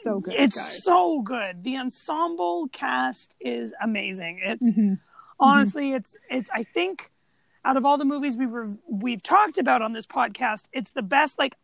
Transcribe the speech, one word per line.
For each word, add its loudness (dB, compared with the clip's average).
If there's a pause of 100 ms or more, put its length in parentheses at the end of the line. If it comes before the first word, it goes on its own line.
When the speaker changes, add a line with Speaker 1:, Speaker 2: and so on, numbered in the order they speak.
Speaker 1:
so -2
good, -4
Speaker 2:
It's 4
Speaker 1:
guys. 0
Speaker 2:
so 4
good. -6
The -4
ensemble -4
cast -4
is -6
amazing. -6
It's 2
Speaker 1:
Mm-hmm. 4 (440)
Speaker 2:
honestly, 6
Speaker 1:
Mm-hmm. 0
Speaker 2:
it's, -10 (120)
it's, -4
I -2
think -4 (520)
out 2
of 2
all 6
the 0
movies 0
we've -2
rev-, -8 (100)
we've -4
talked 2
about 2
on -2
this -10
podcast, -2
it's -8
the -4
best, 2
like, -2